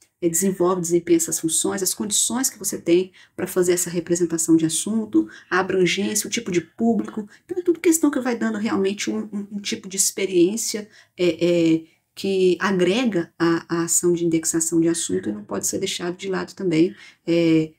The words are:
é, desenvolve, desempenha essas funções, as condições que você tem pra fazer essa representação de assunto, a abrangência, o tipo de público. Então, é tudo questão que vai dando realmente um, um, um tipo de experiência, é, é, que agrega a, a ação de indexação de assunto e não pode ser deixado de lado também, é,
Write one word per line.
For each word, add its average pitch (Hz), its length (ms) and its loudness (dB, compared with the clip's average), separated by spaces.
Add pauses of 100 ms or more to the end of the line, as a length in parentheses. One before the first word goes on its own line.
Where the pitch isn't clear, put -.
(220)
é, 175 80 2
desenvolve, 180 500 0
desempenha 175 380 2
essas 165 220 -2
funções, 190 440 -2
as 185 100 -2
condições 226 560 -2
que - 80 -12
você 202 200 -6
tem 180 340 2 (240)
pra 180 100 -6
fazer 180 280 2
essa 175 160 -2
representação 170 640 2
de 160 100 4
assunto, 214 640 0 (220)
a 180 100 0
abrangência, 190 680 0
o - 40 -8
tipo - 180 -6
de 175 120 2
público. 214 640 -2 (160)
Então, 370 140 -8
é 359 40 -4
tudo 339 180 0
questão 320 300 2
que 285 120 0
vai 247 160 -2
dando 220 200 -2
realmente 202 520 -2
um, 214 240 -4
um, 202 200 -8
um 202 60 -6
tipo 202 300 -8
de 185 80 -10
experiência, 196 880 0 (300)
é, 170 280 0
é, 165 380 2 (320)
que 185 440 2
agrega 190 800 0
a, 165 280 0
a 165 180 -2
ação 175 280 0
de 170 100 0
indexação 165 560 0
de 165 80 2
assunto 180 420 -2
e - 20 -4
não 208 120 -10
pode 196 220 -8
ser 196 140 -4
deixado 180 360 -6
de 190 140 -10
lado 180 240 -4
também, 180 420 0 (300)
é, 160 540 2